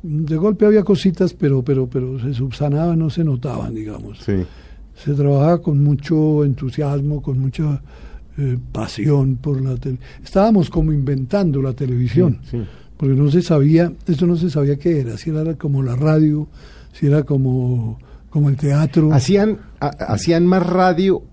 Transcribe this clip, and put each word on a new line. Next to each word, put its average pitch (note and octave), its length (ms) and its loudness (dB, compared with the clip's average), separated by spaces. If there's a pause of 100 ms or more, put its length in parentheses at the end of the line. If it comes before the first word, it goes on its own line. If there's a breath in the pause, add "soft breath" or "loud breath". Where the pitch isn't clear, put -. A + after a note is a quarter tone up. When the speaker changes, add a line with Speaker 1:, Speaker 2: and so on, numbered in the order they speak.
Speaker 1:
De D#3 340 -4
golpe G3+ 300 2
había G#3 180 6
cositas, F#3 500 2
pero, C#3 280 2
pero, C3 260 0
pero B2+ 320 -6
se C3+ 120 -4
subsanaban, D3 680 -2
no D#3+ 120 0
se E3+ 140 -2
notaban, B2 500 -4
digamos. G#2+ 500 -12
Speaker 2:
Sí. G#2 100 0 (720 loud breath)
Speaker 1:
Se D3 100 -2
trabajaba C#3+ 460 2
con D3 220 0
mucho D3 600 2
entusiasmo, C#3+ 800 -2
con C3 160 -4
mucha, C#3 440 -2 (540 loud breath)
eh, C3 200 -2 (160)
pasión C3 640 0
por C3+ 240 -4
la C3 160 -4
tele-, B2+ 220 -6 (260 loud breath)
estábamos G3+ 460 2
como D#3+ 220 0
inventando C#3 680 0
la C3 100 -2
televisión, B2+ 720 0
Speaker 2:
Sí, A#2+ 140 -8
sí. G#2+ 60 -6 (320 loud breath)
Speaker 1:
porque C3+ 180 0
no C#3+ 160 4
se F3 120 4
sabía, D#3+ 500 4 (140)
esto F3 200 2
no F3 100 2
se E3 140 0
sabía C#3+ 280 0
qué D#3+ 220 0
era, A#2 160 -6
si D#3+ 140 -8
era D#3 240 -2
como C#3 280 -2
la A#2+ 140 -2
radio, D3+ 520 2 (440 loud breath)
si - 140 -4
era C#3+ 180 4
como, B2+ 760 -2 (320 soft breath)
como D3 200 2
el C3+ 60 2
teatro. D3+ 560 2
Speaker 2:
Hacían, G3 460 2 (220)
ha-, C#3+ 60 -4
hacían E3 600 0
más F#3 200 4
radio F#3 560 2 (100)